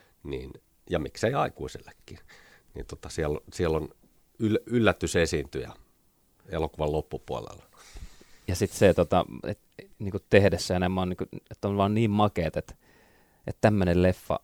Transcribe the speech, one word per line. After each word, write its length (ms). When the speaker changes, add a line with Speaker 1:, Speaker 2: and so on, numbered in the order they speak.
Speaker 1:
niin, 300
ja 100
miksei 340
aikuisellekin, 840
niin, 120
tota, 240
siellä, 300
siellä 240
on 120
yl-, 260
yllätysesiintyjä 1080
elokuvan 420
loppupuolella. 720
Speaker 2:
Ja 80
sit 160
se, 220
tota, 320
et, 160
niinku, 200
tehdessä, 440
ja 60
nämä 220
on, 80
niinku, 160
että 160
on 100
vaan 160
niin 180
makeet, 460
et, 180
et 140
tämmönen 400
leffa 420